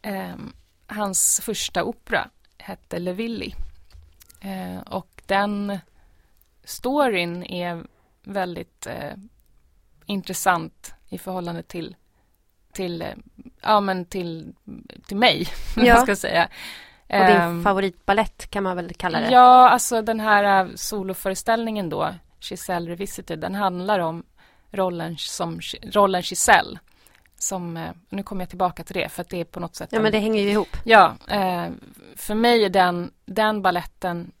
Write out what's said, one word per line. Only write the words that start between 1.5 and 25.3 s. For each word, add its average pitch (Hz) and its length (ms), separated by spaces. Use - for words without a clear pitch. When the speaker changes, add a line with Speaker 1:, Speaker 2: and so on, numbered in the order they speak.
Speaker 1:
opera - 440
hette - 400
Le 180 140
Villi. 220 420
Eh, 185 400
och - 460
den 202 520
storyn 202 800
är 175 400
väldigt, 180 640
eh, - 260
intressant 180 880
i 185 100
förhållande 175 440
till, 175 340
till, 170 300
eh, - 60
ja, 214 200
men 190 240
till, 170 500
till 196 100
mig, 202 300
<laughs> - 140
om 226 80
Speaker 2:
Ja. 240 100
Speaker 1:
man 240 80
ska 220 140
säga. - 320
Speaker 2:
Och - 240
din 180 100
Speaker 1:
Ehm, 170 280
Speaker 2:
favoritballett 196 840
kan 202 120
man 185 140
väl 175 180
kalla 165 260
det? 233 100
Speaker 1:
Ja, 254 380
alltså 233 340
den 220 180
här, 202 440
eh, 180 100
soloföreställningen 208 1120
då, 151 260
Giselle 175 500
Revisited, 175 480
den 175 160
handlar 196 440
om 165 240
rollen 175 480
som, 165 420